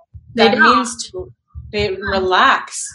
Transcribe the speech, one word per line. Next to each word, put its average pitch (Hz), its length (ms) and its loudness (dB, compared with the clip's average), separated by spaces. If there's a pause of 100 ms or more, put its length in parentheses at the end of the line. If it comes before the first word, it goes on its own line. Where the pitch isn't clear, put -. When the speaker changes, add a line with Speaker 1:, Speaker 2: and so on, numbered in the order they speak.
(340)
Speaker 1:
They 220 140 4
Speaker 2:
That - 60 2
Speaker 1:
don't. - 220 4
Speaker 2:
means - 340 -4
to, 185 200 -12 (420)
they 208 200 -2
relax 190 920 0 (120)